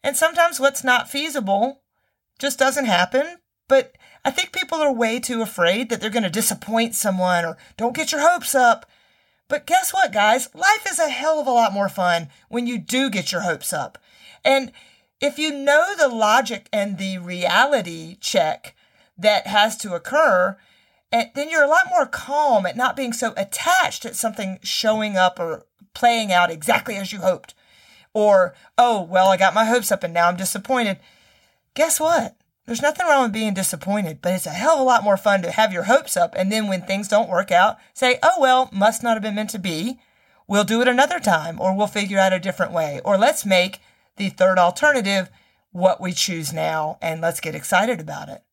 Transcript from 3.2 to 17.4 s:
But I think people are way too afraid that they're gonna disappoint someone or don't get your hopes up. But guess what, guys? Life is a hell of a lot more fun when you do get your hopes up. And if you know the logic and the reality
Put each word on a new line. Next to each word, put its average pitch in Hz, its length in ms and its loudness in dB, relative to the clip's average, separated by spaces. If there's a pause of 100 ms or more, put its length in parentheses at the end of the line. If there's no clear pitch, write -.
But 262 280 2 (300)
I 339 60 0
think 370 200 -6
people 339 300 -4
are 294 100 2
way 233 280 -2
too 233 240 -6
afraid 208 460 -2
that 226 120 -6
they're 220 80 -6
gonna 208 200 -2
disappoint 220 640 -4
someone 185 500 0
or 160 120 -8 (200)
don't 240 180 -4
get 311 160 -4
your 294 100 -2
hopes 339 340 2
up. 240 320 4 (600)
But 285 200 -4
guess 370 240 2
what, 381 220 0
guys? 214 400 2
Life 403 360 0
is 339 80 -6
a 311 120 0
hell 294 280 -2
of 277 80 -4
a 254 60 0
lot 226 220 4
more 202 160 -2
fun 170 400 -2 (180)
when 240 200 -6
you 240 100 -6
do 254 320 -2
get 190 240 -6
your 170 80 -4
hopes 170 320 -4
up. 143 240 -8 (480)
And 269 260 2 (480)
if 285 180 -2
you 311 140 -2
know 294 460 2
the 302 100 4
logic 226 640 0
and 202 260 -4
the 190 200 -8
reality 180 1040 -2